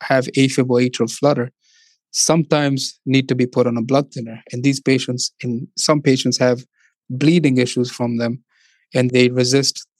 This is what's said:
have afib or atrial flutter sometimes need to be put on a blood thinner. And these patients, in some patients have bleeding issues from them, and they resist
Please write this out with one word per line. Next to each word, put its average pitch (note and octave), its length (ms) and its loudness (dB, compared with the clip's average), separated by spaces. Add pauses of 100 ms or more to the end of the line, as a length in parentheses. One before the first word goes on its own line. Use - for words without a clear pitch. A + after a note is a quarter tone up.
have C3 240 0 (100)
afib C3 340 2
or B2 100 2
atrial B2 300 0
flutter C#3 400 -2 (640)
sometimes D3 920 0
need C3+ 220 2
to C3 60 -2
be B2+ 120 0
put B2 200 0
on A#2 100 -2
a A#2 60 -2
blood C#3 300 0
thinner. A2+ 380 -12
And B2 140 -6
these C3+ 160 0
patients, C3 600 -2
in B2 360 -6
some D3+ 240 0
patients C3 380 0
have B2+ 260 0 (460)
bleeding C#3+ 480 2
issues B2 320 0
from A#2+ 260 -4
them, A#2 260 -4 (520)
and B2+ 160 0
they B2 180 4
resist B2+ 580 0 (140)